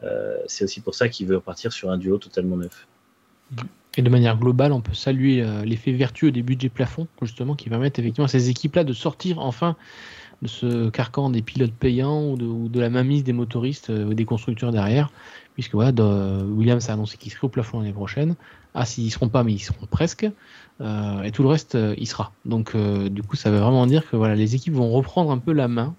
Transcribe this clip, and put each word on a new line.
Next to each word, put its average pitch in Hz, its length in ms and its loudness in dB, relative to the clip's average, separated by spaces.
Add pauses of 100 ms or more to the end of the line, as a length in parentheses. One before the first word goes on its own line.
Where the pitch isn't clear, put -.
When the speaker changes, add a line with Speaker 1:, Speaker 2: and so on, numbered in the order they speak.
Speaker 1:
euh, - 420 -6
c'est - 200 -6
aussi 98 160 -6
pour - 120 -6
ça 120 160 0
qu'il 104 160 -8
veut 95 120 2
repartir - 360 -8
sur - 160 -6
un 92 80 0
duo 95 220 0
totalement 92 380 -4
neuf. 87 300 -10 (1120)
Speaker 2:
Et 131 60 4
de 123 60 6
manière 120 280 6
globale, 127 360 4
on 127 80 0
peut - 120 -4
saluer, 131 480 2
euh, 107 220 -2
l'effet 113 300 -2
vertueux 131 380 2
des 123 120 0
budgets 127 260 -2
plafonds, 135 380 -4 (140)
justement, 123 340 -4
qui 139 140 -8
permettent 127 280 0
effectivement 117 280 0
à 135 40 2
ces 127 220 2
équipes-là 156 320 0
de 139 100 -2
sortir 160 460 -4
enfin 151 360 -2 (640)
de - 80 -6
ce 120 400 -2
carcan 127 400 -2
des 117 120 0
pilotes 117 300 -2
payants 135 540 0
ou 139 100 -2
de, 123 80 -4
ou 117 240 -4
de 120 140 0
la 117 80 2
mainmise 127 340 2
des 127 80 0
motoristes, 120 580 -2
euh, 107 140 0
ou 104 100 -2
des 110 120 0
constructeurs 117 480 -2
derrière, 113 360 2 (440)
puisque - 220 -8
voilà, 120 180 4
de, 98 500 2
Williams 113 460 2
a 110 40 -4
annoncé 107 220 -4
qu'il - 160 -16
serait - 140 -6
au 135 40 0
plafond 120 300 -4
l'année 104 140 -4
prochaine. 139 420 -2 (380)
Ah, 123 120 -2
s'ils 120 200 -4
y 113 40 0
seront 113 200 0
pas, 120 160 4
mais 110 80 2
ils 101 60 -4
seront - 300 -6
presque. - 380 0 (540)
Euh, 104 420 -4
et 107 80 -4
tout 110 100 0
le 135 60 6
reste, 156 280 2
euh, 107 220 2
y - 80 -6
sera. - 280 -8 (100)
Donc, 113 320 -2
euh, 101 320 0
du 101 160 -4
coup, - 140 -6
ça - 120 0
veut 104 100 4
vraiment 123 280 4
dire 151 220 2
que, 120 80 -2
voilà, 110 180 2
les 107 200 2
équipes 143 180 -2
vont 120 180 2
reprendre 139 400 2
un 131 60 0
peu 123 160 0
la 135 160 2
main 120 300 -2